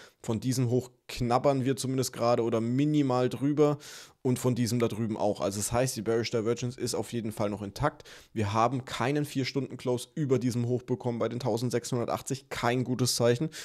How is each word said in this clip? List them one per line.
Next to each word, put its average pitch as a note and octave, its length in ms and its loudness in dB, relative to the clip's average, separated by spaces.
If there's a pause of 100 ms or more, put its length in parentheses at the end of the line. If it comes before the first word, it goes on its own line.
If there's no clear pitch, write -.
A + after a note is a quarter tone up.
(220)
von A2+ 180 -2
diesem B2 300 0
Hoch B2 220 0 (160)
knabbern B2+ 580 2
wir C3 120 0
zumindest C3 360 -2
gerade A#2 300 2
oder A2+ 180 2
minimal B2+ 680 2
drüber C#3+ 500 2 (420)
und B2+ 160 2
von B2+ 160 2
diesem A#2 240 0
da A#2 100 2
drüben A2 300 -4
auch. G2 240 0
Also G2+ 160 -2
das G#2 140 -4
heißt, B2+ 240 2
die A2 60 -4
Bearish A2+ 280 0
Divergence A#2+ 480 -2
ist - 160 -2
auf - 180 -4
jeden A2 200 -4
Fall G#2 180 -2
noch G#2 140 -6
intakt. A#2+ 400 -2 (300)
Wir G#2 200 -2
haben B2 320 2
keinen C#3+ 400 0
Vier-Stunden-Close B2+ 880 -4
über C3+ 240 2
diesem A#2+ 300 0
Hoch B2 160 0
bekommen A#2+ 340 -2
bei A2+ 120 0
den A#2+ 100 -6
tausendsechshundertachtzig. A#2+ 1080 -2
Kein B2 340 0
gutes B2 320 0
Zeichen. B2 340 2 (160)